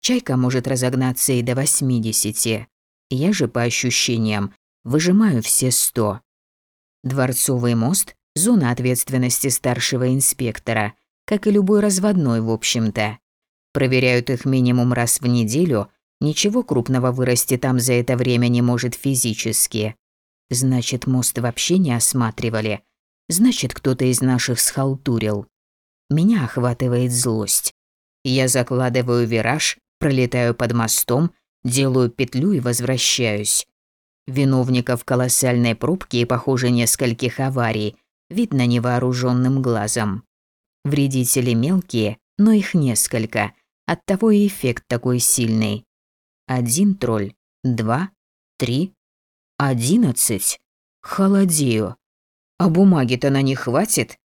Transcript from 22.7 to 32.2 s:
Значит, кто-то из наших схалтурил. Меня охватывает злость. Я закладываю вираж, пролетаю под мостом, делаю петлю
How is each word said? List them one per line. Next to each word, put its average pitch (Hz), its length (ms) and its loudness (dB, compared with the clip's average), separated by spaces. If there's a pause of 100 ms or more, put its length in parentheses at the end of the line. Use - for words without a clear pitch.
Значит, 185 440 2
кто-то 131 320 -2
из 127 160 2
наших 127 380 0
схалтурил. 117 880 -2 (600)
Меня 170 360 2
охватывает 123 680 0
злость. 117 600 -2 (520)
Я 131 240 2
закладываю 123 760 0
вираж, 113 520 -2 (220)
пролетаю 127 540 0
под 120 180 -2
мостом, 120 580 0 (320)
делаю 127 480 2
петлю 131 420 -2